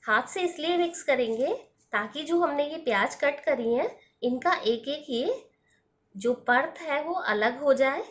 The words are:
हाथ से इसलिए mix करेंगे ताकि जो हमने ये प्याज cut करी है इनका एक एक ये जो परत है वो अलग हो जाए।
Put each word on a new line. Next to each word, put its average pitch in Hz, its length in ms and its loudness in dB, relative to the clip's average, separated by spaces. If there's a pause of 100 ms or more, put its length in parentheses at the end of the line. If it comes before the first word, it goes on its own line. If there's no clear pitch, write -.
हाथ 220 240 2
से 370 140 -6
इसलिए 349 340 0
mix 339 260 0
करेंगे 254 500 0 (400)
ताकि 220 300 -4
जो 320 180 2
हमने 285 240 2
ये 302 140 -6
प्याज 240 380 0
cut 285 240 0
करी 240 340 0
है 269 140 0 (340)
इनका 254 320 2
एक 226 340 -2
एक 294 220 -6
ये 277 240 0 (800)
जो 208 180 0 (140)
परत 269 340 2
है 302 240 -2
वो 330 100 -4
अलग 233 460 0
हो 285 140 6
जाए। 269 360 2